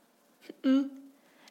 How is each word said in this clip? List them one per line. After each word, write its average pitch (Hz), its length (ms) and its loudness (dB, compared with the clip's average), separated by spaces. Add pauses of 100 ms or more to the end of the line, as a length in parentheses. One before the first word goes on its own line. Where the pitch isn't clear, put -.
(640)
Mm. 269 240 2 (600)